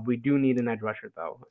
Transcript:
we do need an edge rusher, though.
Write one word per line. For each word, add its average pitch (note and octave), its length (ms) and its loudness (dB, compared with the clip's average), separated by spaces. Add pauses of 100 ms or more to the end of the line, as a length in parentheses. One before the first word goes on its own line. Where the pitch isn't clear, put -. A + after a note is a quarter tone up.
we A#2+ 120 2
do C#3 220 2
need C3 200 4
an A#2+ 100 0
edge A2 140 -2
rusher, G#2+ 340 -6
though. E2 240 -8 (100)